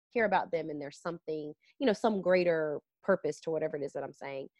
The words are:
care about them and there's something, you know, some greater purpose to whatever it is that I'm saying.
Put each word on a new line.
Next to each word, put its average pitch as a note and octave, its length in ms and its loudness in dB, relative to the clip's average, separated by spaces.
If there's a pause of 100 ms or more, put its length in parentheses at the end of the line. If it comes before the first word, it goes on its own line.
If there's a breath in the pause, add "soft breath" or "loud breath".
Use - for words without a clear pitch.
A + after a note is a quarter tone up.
(140)
care A#3 120 2
about F#3+ 260 2
them D#3+ 180 -2
and D3 120 -6
there's C#3+ 200 -12
something, D#3 520 -6 (260)
you C#4 80 0
know, G#3+ 60 6
some G#3+ 280 2
greater E3 580 2 (240)
purpose D#3+ 380 0
to - 100 -6
whatever D#3 240 -2
it C#3+ 80 -6
is C#3 100 -6
that C#3 100 -6
I'm C3+ 100 -10
saying. C#3 340 -10 (120 soft breath)